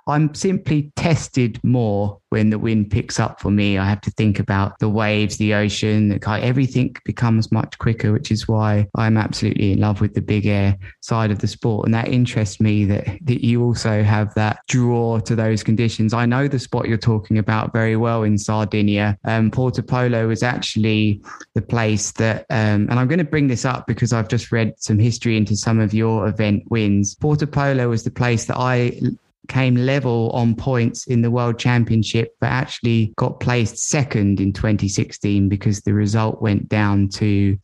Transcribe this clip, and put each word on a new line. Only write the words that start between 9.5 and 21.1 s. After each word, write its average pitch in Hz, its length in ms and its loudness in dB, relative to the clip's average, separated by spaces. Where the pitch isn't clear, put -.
in 110 60 2
love 104 220 0
with 104 140 0
the 101 60 0
big 104 260 -2
air 101 300 2
side 113 300 -2
of 95 80 -2
the - 80 -4
sport. 107 400 -4
And 113 80 2
that 113 140 -2
interests 120 520 0
me 104 260 2
that, 101 200 0
that 123 240 -2
you 120 160 2
also 110 400 0
have 107 320 0
that 107 320 0
draw 117 540 0
to 113 160 -2
those 110 260 0
conditions. 110 500 0
I 117 140 2
know 131 220 2
the 135 100 -2
spot 117 300 -4
you're 113 100 0
talking 110 400 0
about 107 340 0
very 113 220 2
well 113 300 0
in 104 120 2
Sardinia. 104 880 0
Um, 110 280 2
Porto 127 300 -2
Polo 120 440 0
was 113 160 -2
actually 107 800 0